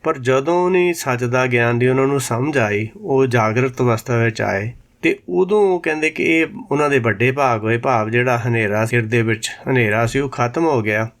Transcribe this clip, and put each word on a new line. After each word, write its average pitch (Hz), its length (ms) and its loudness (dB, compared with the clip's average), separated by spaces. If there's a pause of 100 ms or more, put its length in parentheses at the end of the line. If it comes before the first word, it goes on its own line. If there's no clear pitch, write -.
ਪਰ 156 140 -2
ਜਦੋਂ 139 540 0
ਨਹੀਂ 175 220 2
ਸੱਚ 127 300 -4
ਦਾ 127 220 0
ਗਿਆਨ 120 340 2
ਦੀ 127 80 2
ਉਹਨਾਂ 135 200 2
ਨੂੰ 139 120 0
ਸਮਝ 131 380 -2
ਆਈ, 107 300 0 (100)
ਉਹ 139 280 2
ਜਾਗਰਤ 123 560 0
ਅਵਸਥਾ 120 360 0
ਵਿੱਚ 113 240 0
ਆਏ, 101 300 -2 (300)
ਤੇ 170 180 0 (100)
ਉਦੋਂ 185 300 2
ਉਹ 185 200 2
ਕਹਿੰਦੇ 156 300 -2
ਕਿ 170 140 -4
ਇਹ 165 220 2 (260)
ਉਹਨਾਂ 147 180 0
ਦੇ 139 100 2
ਵੱਡੇ 113 320 0
ਭਾਗ 127 320 0
ਹੋਏ, 113 140 0
ਭਾਵ 117 320 0
ਜਿਹੜਾ 123 280 0
ਹਨੇਰਾ 113 480 0
ਸਿਰ 117 200 0
ਦੇ 117 160 0
ਵਿੱਚ 113 300 -2 (180)
ਹਨੇਰਾ 117 360 2
ਸੀ 139 140 -2
ਉਹ 139 100 -2
ਖਤਮ 127 360 -2
ਹੋ 139 160 2
ਗਿਆ 107 280 -2 (100)